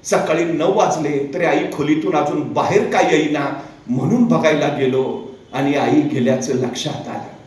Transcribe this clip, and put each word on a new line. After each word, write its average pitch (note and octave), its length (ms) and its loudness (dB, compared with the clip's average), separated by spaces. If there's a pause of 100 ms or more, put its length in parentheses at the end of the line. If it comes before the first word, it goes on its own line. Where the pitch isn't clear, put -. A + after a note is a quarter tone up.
सकाळी E3+ 380 0
नऊ D#3+ 300 0
वाजले, D3 600 0
तरी E3+ 120 0
आई D3 140 2 (180)
खोलीतून D3+ 380 0
अजून D3 380 -2
बाहेर D#3+ 360 2
का F#3 120 2
येईना, D3 600 0 (280)
म्हणून D3+ 340 2
बघायला D3+ 440 2
गेलो C3 640 -2 (240)
आणि C#3 200 0
आई D3 280 4
गेल्याचं B2+ 520 0
लक्षात B2+ 540 -4
आलं. - 400 -12